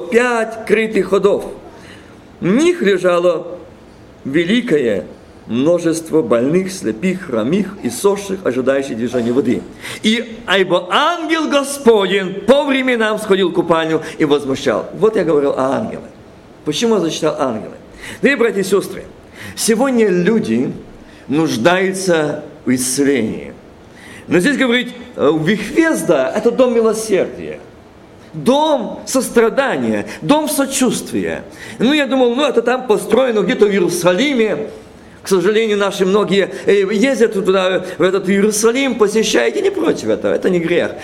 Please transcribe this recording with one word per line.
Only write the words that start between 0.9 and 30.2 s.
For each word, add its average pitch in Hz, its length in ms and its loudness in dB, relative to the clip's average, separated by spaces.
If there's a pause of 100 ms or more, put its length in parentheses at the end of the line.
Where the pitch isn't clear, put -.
ходов. 185 360 2 (920)
В - 80 -4
них 311 340 2
лежало 175 760 0 (640)
великое 151 840 0 (420)
множество 160 720 0
больных, 139 500 0
слепых, 175 560 -4
хромых 131 560 -2
и 123 60 -4
сохших, 196 560 -2
ожидающих 135 520 -2
движения 120 340 -2
воды. 120 300 0 (400)
И 233 360 -2 (200)
ибо 180 340 0
ангел 311 580 0
Господень 202 920 2
по 277 220 4
временам 254 560 0
сходил 196 300 0
в 160 40 -6
купальню 160 480 0 (160)
и 160 80 0
возмущал. 131 680 0
Вот 214 220 0
я 190 80 0
говорил 147 280 2
о 131 240 0
ангелах. 107 340 -8 (560)
Почему 226 300 0
я 196 60 0
зачитал 156 380 -2
ангелы? 110 360 -4 (460)
Дорогие 269 160 2
братья 220 240 0
и - 20 -2
сестры, 185 400 -2 (520)
сегодня 226 520 2
люди 175 640 0 (560)
нуждаются 160 1160 0 (220)
в 127 80 0
исцелении. 117 800 -2 (760)
Но 156 120 2
здесь 247 180 2
говорит, 240 360 0 (220)
э, 135 160 2 (120)
Вифезда — 202 920 0
это 214 140 0
дом 247 240 2
милосердия, 156 840 -2 (760)
дом 262 720 0
сострадания, 214 1040 0 (140)